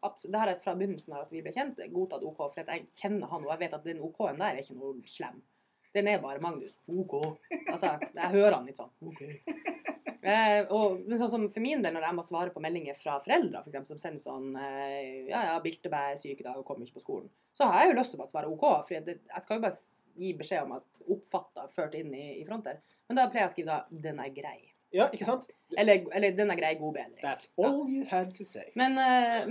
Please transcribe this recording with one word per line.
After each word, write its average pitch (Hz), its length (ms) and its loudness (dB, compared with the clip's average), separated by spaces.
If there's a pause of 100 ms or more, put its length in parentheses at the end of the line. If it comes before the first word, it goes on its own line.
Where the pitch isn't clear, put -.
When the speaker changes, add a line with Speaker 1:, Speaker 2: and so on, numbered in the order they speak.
Speaker 1:
abs-, - 260 -6
det 202 100 0
har 220 80 4
jeg 180 140 0
fra 180 140 -2
begynnelsen 185 400 -4
av 143 100 -6
at - 60 -16
vi 160 100 -8
ble 156 100 -10
kjent, 277 280 -4 (120)
godtatt 180 320 -2
"OK", 156 140 -8 (160)
for 165 80 -8
at 156 60 -10
jeg 160 260 -6
kjenner 196 340 -2
han, 156 160 -6
og 143 80 -4
jeg 160 80 -2
vet 170 140 -2
at 147 100 -8
den 165 160 -8
"ok-en" 160 380 -4
der 185 160 0
er 139 80 -6
ikke 127 160 -14
noe 131 300 -8
slem. 127 340 -10 (540)
Den 202 120 4
er 208 140 4
bare 135 180 -6
Magnus. 156 380 -6 (100)
"OK." 156 520 -2 (320)
Altså, 165 260 0 (160)
jeg 180 180 -2
hører 202 220 8
han 123 160 -2
litt 139 80 -14
sånn. - 140 -14 (100)
"OK." 160 220 -12 (1000)
Eh, 208 380 6 (100)
og, 202 320 4
men 226 160 0
sånn 233 80 2
som 226 140 2 (100)
for 220 80 -4
min 262 240 2
del, 160 80 0
når 160 140 -2
jeg 175 100 -2
må 165 80 -4
svare 175 280 -2
på 156 100 -8
meldinger 156 340 -4
fra 143 240 -4
foreldre, 247 400 2
for - 80 -18
eksempel, 139 220 -10
som 147 100 -12
sender 156 220 -8
sånn, 135 240 -6 (100)
eh, 135 720 -6
"Ja, 233 220 0
ja, 165 100 0
Biltebæ 160 400 -4 (120)
er 143 80 -8
syk 139 200 -8
i 127 60 -10
dag 127 100 -6
og 135 80 -8
kommer 120 220 -8
ikke - 100 -20
på - 80 -16
skolen." - 240 -6 (240)
Så 269 160 4
har 196 160 8
jeg 370 80 8
jo 240 60 4
lyst 240 160 -2
til - 40 -12
å - 40 -8
bare - 100 -12
svare 151 160 -2
"OK", 160 160 0 (220)
for 156 180 -6
det, 175 160 -8
jeg - 240 -10
skal 220 140 -2
jo 220 80 0
bare 165 100 -2
s-, - 140 -18 (240)
gi 180 180 -4
beskjed 151 320 -2
om 123 140 -8
at - 80 -18 (240)
oppfattet - 640 -4
ført 156 240 -2
inn 156 160 -8
i, 143 140 -10 (100)
i 156 80 -10
fronten. 208 320 -8 (300)
Men 247 100 4
da 254 100 8
pleier 233 160 2
jeg 180 60 -2
å - 80 -6
skrive 156 160 0
da, - 80 -2 (240)
"Den 147 160 -6
er 135 100 -10
grei." 143 240 -10 (360)
Speaker 2:
Ja, 202 180 6
ikke 214 160 -6
sant? 247 160 0 (320)
Speaker 1:
Eller, 202 300 6 (100)
eller 196 160 4
"Den 196 220 2
er - 20 0
grei, 160 140 0 (100)
god 156 160 -4
bedring." 120 240 -10
Speaker 2:
That's 139 380 -4
Speaker 1:
Ja. 190 100 6
Speaker 2:
all 277 140 2 (100)
you 269 160 -2
had 185 260 0
to 202 140 -12
say. - 220 -10 (100)
Speaker 1:
Men, 262 180 4
eh, 247 540 6